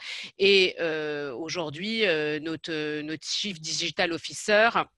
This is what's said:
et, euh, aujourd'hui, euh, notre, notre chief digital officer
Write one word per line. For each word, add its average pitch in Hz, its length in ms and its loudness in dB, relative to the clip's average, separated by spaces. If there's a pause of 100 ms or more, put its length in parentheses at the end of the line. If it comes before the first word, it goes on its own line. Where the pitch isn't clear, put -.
(380)
et, 190 420 6
euh, 151 540 -4
aujourd'hui, 165 720 -2
euh, 151 340 2
notre, 151 600 -4
notre 156 260 -8
chief 185 320 -4
digital 160 540 -2
officer 208 560 4 (280)